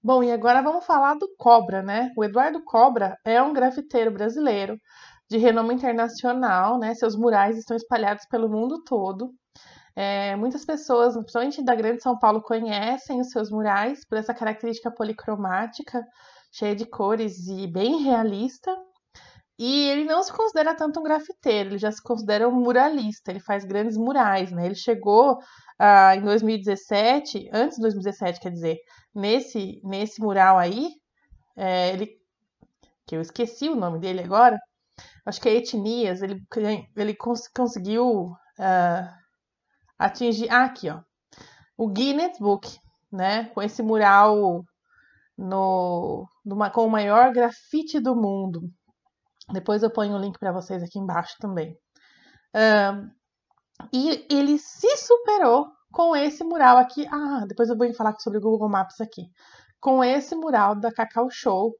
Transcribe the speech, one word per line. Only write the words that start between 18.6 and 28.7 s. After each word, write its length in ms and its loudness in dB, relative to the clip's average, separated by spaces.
E 340 0
ele 140 0
não 200 0
se 80 -12
considera 420 0
tanto 240 -4
um 60 -8
grafiteiro, 640 -2
ele 100 -8
já 140 -4
se 100 -14
considera 460 0
um 120 0
muralista, 680 0
ele 80 -10
faz 260 -6
grandes 320 -4
murais, 540 0
né? 160 -4
Ele 80 -4
chegou, 640 4
ah, 380 10
em 60 -4
dois 200 2
mil 140 0
e 20 -4
dezessete, 960 0
antes 240 -2
de 60 -6
dois 120 0
mil 60 -6
e 40 -10
dezessete, 360 -6
quer 100 -10
dizer, 280 -4